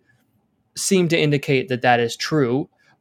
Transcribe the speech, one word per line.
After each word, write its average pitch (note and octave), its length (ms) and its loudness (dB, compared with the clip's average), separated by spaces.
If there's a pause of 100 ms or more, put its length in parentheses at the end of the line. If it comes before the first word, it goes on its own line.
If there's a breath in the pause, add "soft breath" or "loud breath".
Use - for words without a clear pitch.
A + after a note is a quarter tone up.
(760)
seem F#3 320 0
to E3 120 0
indicate C#3+ 500 0
that B2 120 -4
that B2 180 4
is A#2 160 -2
true. C#3+ 540 -2 (320)